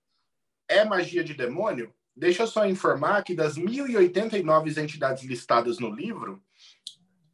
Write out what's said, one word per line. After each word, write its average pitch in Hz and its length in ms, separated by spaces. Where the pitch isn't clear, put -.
é 196 160
magia 175 400
de 151 80
demônio, 131 600
deixa 175 280
eu - 20
só 214 200
informar 180 580
que 180 100
das 156 220
mil 240 320
e 233 80
oitenta 202 420
e 196 40
nove 156 280
entidades 139 440
listadas 120 540
no 117 140
livro, 175 500